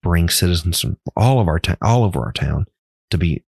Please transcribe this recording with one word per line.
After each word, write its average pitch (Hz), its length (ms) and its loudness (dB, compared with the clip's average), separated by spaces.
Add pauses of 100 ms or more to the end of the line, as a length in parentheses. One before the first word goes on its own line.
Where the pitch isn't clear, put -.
bring 85 280 2
citizens 87 500 0
from - 160 -4 (180)
all 127 240 2
of 101 100 2
our 80 100 0
ta-, - 240 -2
all 117 220 2
over 90 200 -2
our - 80 -6
town 71 320 -2 (460)
to 87 80 -2
be 80 320 -2